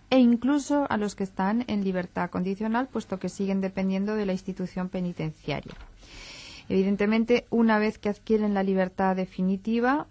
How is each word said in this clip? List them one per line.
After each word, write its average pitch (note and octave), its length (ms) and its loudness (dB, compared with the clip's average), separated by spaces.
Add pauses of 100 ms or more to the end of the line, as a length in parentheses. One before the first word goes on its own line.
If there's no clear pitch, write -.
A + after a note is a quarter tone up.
(100)
e C4 80 6
incluso C4 720 4
a - 80 0
los G#3 180 -2
que G3 100 -4
están G3 420 -2
en G#3 180 -2
libertad F3+ 460 -4
condicional, G#3+ 580 -2
puesto G3+ 300 -6
que F#3 100 -6
siguen G3 320 -2
dependiendo F#3+ 540 -2
de G#3 120 -2
la F#3 60 0
institución F#3 560 -6
penitenciaria. D#3+ 840 -6 (920)
Evidentemente, G#3 840 2
una A3+ 280 4
vez G#3+ 200 0
que G#3 120 -2
adquieren G#3+ 440 0
la F#3+ 80 2
libertad F#3+ 540 2
definitiva, G#3 960 0